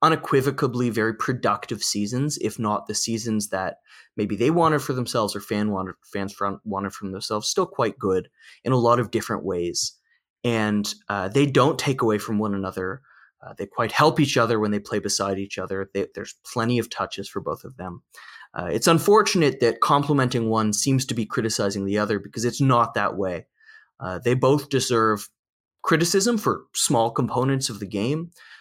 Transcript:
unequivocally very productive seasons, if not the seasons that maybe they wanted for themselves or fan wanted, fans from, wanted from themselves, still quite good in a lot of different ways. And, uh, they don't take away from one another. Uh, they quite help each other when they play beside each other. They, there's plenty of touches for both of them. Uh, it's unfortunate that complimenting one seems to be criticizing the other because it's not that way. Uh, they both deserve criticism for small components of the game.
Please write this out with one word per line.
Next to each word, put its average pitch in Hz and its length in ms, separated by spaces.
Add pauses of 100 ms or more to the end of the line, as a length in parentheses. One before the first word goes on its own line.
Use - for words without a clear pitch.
unequivocally 131 920
very 110 220
productive 110 720
seasons, 123 560
if - 200
not 107 280
the 104 80
seasons 110 540
that 95 300 (380)
maybe 107 200
they 120 140
wanted 160 300
for 139 120
themselves 120 420
or 101 60
fan 104 320
wanted, 95 320
fans 101 280
from, 98 320
wanted 98 280
from 98 180
themselves, 104 380
still 185 180
quite 113 320
good 95 300 (340)
in 131 100
a 127 60
lot 120 220
of 104 100
different 107 340
ways. 87 500 (500)
And, 107 500 (140)
uh, 98 200
they 139 180
don't 143 340
take 135 200
away 110 180
from 104 200
one 104 160
another. 95 480 (420)
Uh, - 140
they 101 80
quite 113 240
help 156 300
each 139 160
other 113 240
when 104 100
they 104 80
play 101 220
beside 98 380
each 98 200
other. 95 340
They, 98 220
there's 98 200 (100)
plenty 120 340
of 107 100
touches - 400
for 101 120
both - 240
of - 120
them. 90 260 (520)
Uh, 87 180
it's 113 140
unfortunate 170 760
that 117 200
complimenting 135 680
one 110 240
seems 131 320
to 120 100
be 110 120
criticizing 104 580
the 101 140
other 104 200
because 110 260
it's 117 160
not 120 340
that 101 200
way. 92 320 (540)
Uh, 90 180
they 120 140
both 135 380
deserve 113 580 (540)
criticism 190 560
for 107 260 (100)
small 117 360
components 131 580
of 107 120
the 98 60
game. 131 440 (300)